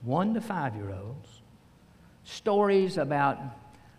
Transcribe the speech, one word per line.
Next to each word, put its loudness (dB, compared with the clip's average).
one 0
to -2
five-year-olds, -8
stories 2
about 2